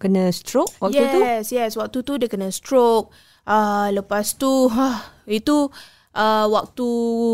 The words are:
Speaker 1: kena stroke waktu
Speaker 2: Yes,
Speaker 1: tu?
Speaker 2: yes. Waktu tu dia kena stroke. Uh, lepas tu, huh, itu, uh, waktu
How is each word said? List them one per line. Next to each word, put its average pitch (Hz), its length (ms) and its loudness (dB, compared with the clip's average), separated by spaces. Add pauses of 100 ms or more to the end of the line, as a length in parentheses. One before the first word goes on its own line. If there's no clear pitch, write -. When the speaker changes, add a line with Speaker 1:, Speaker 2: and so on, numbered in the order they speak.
Speaker 1:
kena 185 320 2
stroke - 480 -2
waktu 262 240 2
Speaker 2:
Yes, 269 80 -2
Speaker 1:
tu? 233 400 0
Speaker 2:
yes. 240 240 -2
Waktu 214 240 -6
tu 277 160 -6
dia 240 80 -2
kena 190 240 -4
stroke. 233 640 2 (320)
Uh, 208 480 0
lepas 202 400 -4
tu, 262 400 2
huh, 254 240 0 (320)
itu, 277 400 0 (480)
uh, 214 320 2
waktu 214 400 -2 (440)